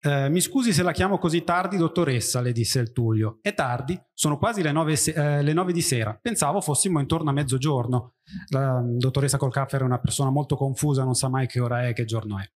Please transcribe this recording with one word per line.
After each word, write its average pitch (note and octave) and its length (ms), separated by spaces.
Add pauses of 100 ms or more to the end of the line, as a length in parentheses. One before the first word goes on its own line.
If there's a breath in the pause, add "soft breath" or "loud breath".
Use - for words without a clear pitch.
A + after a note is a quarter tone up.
"Eh, C#3 260
mi E3+ 120
scusi A#3 320
se D3+ 80
la F3 120
chiamo F#3 260
così E3 240
tardi, F3+ 340
dottoressa", D3+ 640
le B2 120
disse A#2 260
il A#2 120
Tullio. A2 500
"È G#3 120
tardi, C3 460 (140)
sono D3 260
quasi G3+ 240
le D3+ 80
nove D#3 240
se-, - 180
eh, D3 300
le D3+ 100
nove F3+ 200
di E3+ 80
sera. A2+ 380
Pensavo G3 400
fossimo D#3 400
intorno D#3 300
a C#3 40
mezzogiorno." B2+ 840 (340 loud breath)
La, C3 320
mm, A#2+ 160
dottoressa C3+ 400
Kolkapfer C#3 440
è - 20
una B2+ 160
persona - 320
molto C#3 240
confusa, C3+ 480
non B2+ 100
sa C3 160
mai C3 160
che B2 140
ora A#2+ 280
è, A#2+ 60
che A#2 120
giorno G#2+ 340
è. F#2+ 200